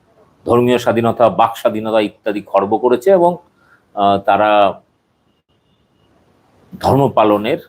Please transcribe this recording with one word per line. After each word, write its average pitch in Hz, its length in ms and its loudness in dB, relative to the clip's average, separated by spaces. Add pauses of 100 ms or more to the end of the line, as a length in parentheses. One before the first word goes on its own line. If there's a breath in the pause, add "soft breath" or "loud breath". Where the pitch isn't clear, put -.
(460)
ধর্মীয় 120 320 2
স্বাধীনতা, 117 500 0
বাক 110 280 0
স্বাধীনতা 110 440 -2
ইত্যাদি 104 400 -6
খর্ব 98 380 -2
করেছে 123 320 0
এবং, 175 260 2 (580 soft breath)
আহ, 101 240 0
তারা 101 640 0 (2000)
ধর্ম 131 280 2
পালনের 107 500 0 (100)